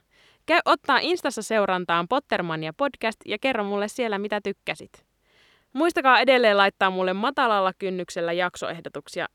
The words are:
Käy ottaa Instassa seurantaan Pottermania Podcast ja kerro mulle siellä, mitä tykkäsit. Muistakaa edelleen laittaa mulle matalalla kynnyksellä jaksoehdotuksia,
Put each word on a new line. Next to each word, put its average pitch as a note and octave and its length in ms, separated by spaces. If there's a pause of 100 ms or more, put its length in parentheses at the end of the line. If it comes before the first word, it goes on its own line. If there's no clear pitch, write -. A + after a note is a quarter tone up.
(460)
Käy D#4+ 200
ottaa C4+ 360
Instassa C#4+ 400
seurantaan F3+ 680
Pottermania E3 720
Podcast A3+ 480
ja G#3 160
kerro B3+ 220
mulle G3+ 240
siellä, G#3 320
mitä G#3 220
tykkäsit. - 640 (680)
Muistakaa C4 460
edelleen B3 380
laittaa G3 320
mulle F#3 240
matalalla G#3+ 600
kynnyksellä F3+ 600
jaksoehdotuksia, E3+ 1000